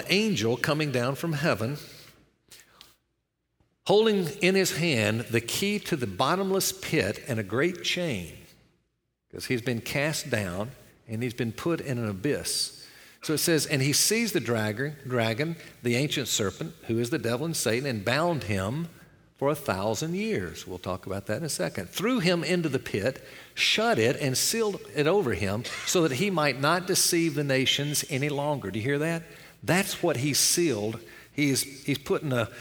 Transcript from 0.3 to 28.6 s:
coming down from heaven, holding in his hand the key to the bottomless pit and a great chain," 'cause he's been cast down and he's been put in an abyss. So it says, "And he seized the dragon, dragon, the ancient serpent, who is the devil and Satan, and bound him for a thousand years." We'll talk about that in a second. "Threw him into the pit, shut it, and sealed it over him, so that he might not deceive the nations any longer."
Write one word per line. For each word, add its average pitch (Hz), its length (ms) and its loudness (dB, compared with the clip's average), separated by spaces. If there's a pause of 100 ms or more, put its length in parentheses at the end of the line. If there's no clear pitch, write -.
coming 151 340 0
down 127 260 0
from 170 180 -2
heaven, 135 420 0 (2000)
holding 202 440 4 (120)
in 185 140 4
his 190 220 2
hand 117 540 2
the 117 100 2
key 202 400 -2
to - 160 -4
the 123 100 -2
bottomless 175 640 0
pit 110 560 -2
and 117 100 0
a 110 40 -2
great 135 400 0
chain," 113 500 -4 (1000)
'cause - 160 -12
he's 123 140 -2
been 117 220 -2
cast 147 480 -2
down 104 400 -2 (380)
and 113 140 -4
he's 123 120 -4
been 117 180 -2
put 165 280 -2
in 131 180 -4
an 113 100 -2
abyss. 98 760 -4 (380)
So 160 120 -2
it 143 40 0
says, 160 280 2
"And 143 160 0
he 143 100 2
seized 214 420 2
the 170 60 2
dragon, 117 560 -2 (100)
dragon, 123 500 0 (260)
the 120 140 2
ancient 139 320 0
serpent, - 460 -2 (120)
who 113 140 0
is 117 100 -2
the 113 80 0
devil 120 260 0
and 165 120 -2
Satan, 120 300 0
and 113 180 -2
bound 143 400 2
him 107 440 -2 (500)
for 139 120 2
a 156 40 2
thousand 113 600 -2
years." 165 520 -4
We'll 90 120 -8
talk 92 260 -6
about 98 220 -6
that 107 120 -2
in 170 60 -6
a 156 40 -4
second. 170 420 -4
"Threw 233 300 0
him 175 220 2
into 165 260 0
the 131 100 0
pit, 117 460 -2 (300)
shut - 440 2
it, 139 220 4
and 131 180 0
sealed 214 420 0 (140)
it 147 120 2
over 165 280 4
him, 101 300 0 (220)
so 175 200 4
that 135 100 0
he 190 140 2
might 147 300 2
not 170 260 2
deceive 165 480 2
the 147 100 0
nations 139 640 2
any 143 200 0
longer." 143 420 -2